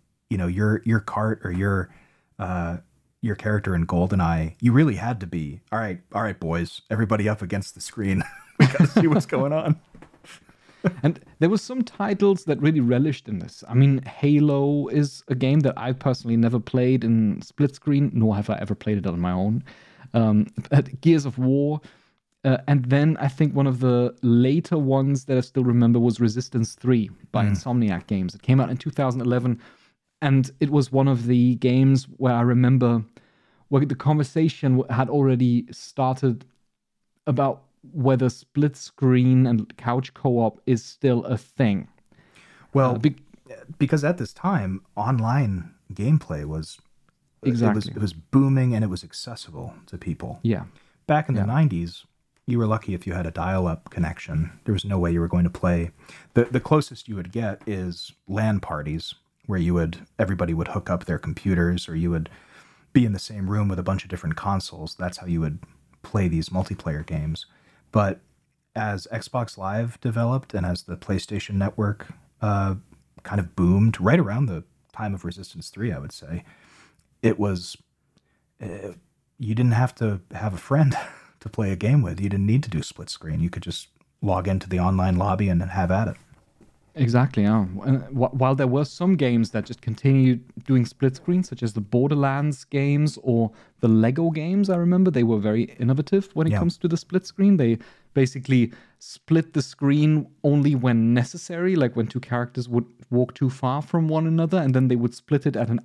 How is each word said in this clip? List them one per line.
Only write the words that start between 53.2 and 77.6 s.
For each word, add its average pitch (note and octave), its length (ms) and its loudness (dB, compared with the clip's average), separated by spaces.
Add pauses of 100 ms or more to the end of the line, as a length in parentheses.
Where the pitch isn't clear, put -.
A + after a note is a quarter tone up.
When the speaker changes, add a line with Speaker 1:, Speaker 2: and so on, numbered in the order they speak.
Speaker 1:
a D#2+ 60 -6
dial-up F2 580 -2
connection. D#2+ 640 -4 (140)
There G#2+ 80 0
was F#2+ 100 -2
no G2+ 160 -2
way E2+ 140 0
you E2+ 80 0
were E2+ 80 -2
going F2 160 2
to E2+ 40 0
play. F2 420 -2 (420)
The, A#2+ 120 4
the B2 140 -4
closest - 480 -2
you A2 80 -10
would F#2 160 -10
get A2 340 -6
is F#2 460 -8 (160)
lan G#2+ 320 0
parties, D#2 560 -8 (300)
where F#2+ 140 -4
you E2+ 160 2
would, E2+ 240 -2 (200)
everybody F2+ 340 -2
would E2 160 -4
hook - 200 -8
up F2 160 -4
their E2+ 140 -4
computers, F2 680 -2
or D#2+ 80 -10
you E2+ 140 -2
would D#2+ 200 -4 (640)
be B2 140 4
in G#2+ 80 0
the F#2 60 -6
same G2 300 -8
room G#2 200 0
with F2+ 100 -4
a F2+ 40 -6
bunch F#2+ 200 -2
of F#2 60 -18
different E2 260 -6
consoles. F#2 600 -6
That's F2+ 240 -8
how F2+ 80 -14
you E2+ 120 -2
would D#2 200 -4 (420)
play G2 260 -2
these E2 220 -2
multiplayer F2 560 -6
games. D#2+ 400 -6 (480)
But G2+ 260 0 (560)
as G#2+ 380 -6
Xbox A2+ 440 -6
Live G#2+ 440 -6
developed A#2+ 520 -2
and F#2 120 -2
as F2+ 180 -4
the E2+ 140 -12
PlayStation G2 580 -6
Network, G#2 520 -2 (340)
uh, G2 340 -2 (480)
kind G#2 160 -4
of F2 160 -6
boomed G2 460 2
right G#2 180 4
around B2 280 0
the E2+ 180 -6 (260)
time G#2 220 -8
of F#2 100 -10
Resistance F2 460 -14
three, A2 240 -6
I C2+ 60 -8
would C#2+ 120 -12
say, E2 320 -12 (800)
it A2+ 180 0
was, F#2+ 380 -4 (840)